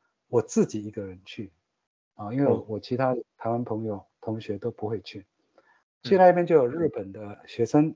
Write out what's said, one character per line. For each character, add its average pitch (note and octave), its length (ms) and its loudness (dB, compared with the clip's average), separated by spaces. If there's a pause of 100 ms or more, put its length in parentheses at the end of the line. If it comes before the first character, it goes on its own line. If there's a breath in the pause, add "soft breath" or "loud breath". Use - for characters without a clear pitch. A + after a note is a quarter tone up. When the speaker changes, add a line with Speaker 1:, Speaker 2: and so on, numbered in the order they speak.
(280)
Speaker 1:
我 A#2+ 140 2
自 - 240 0
己 G#2+ 180 -8
一 G#2+ 80 -10
个 A2 120 -10
人 F#2 220 -14
去， G2 260 -14 (640)
啊， G#2 180 -10
因 C#3 120 0
为 B2+ 60 4
Speaker 2:
哦。 - 160 0
Speaker 1:
我 G#2+ 120 -6
其 B2 180 -6
他 B2+ 180 0 (220)
台 - 120 -6
湾 A#2+ 140 -2
朋 A2 220 -6
友、 G2+ 200 -6 (160)
同 A2 200 -6
学 G#2 160 -8
都 A#2+ 120 -6
不 - 200 -8
会 A2 120 -6
去。 - 200 -16
Speaker 2:
嗯。 - 420 -20 (400)
Speaker 1:
去 G3 140 2
那 F#3 160 10
边 F3 120 2
就 E3+ 100 2
有 C3 120 6
日 A#2 220 -2
本 G2 240 -8
的 G#2 340 -12
学 - 180 -2
生， D3+ 300 2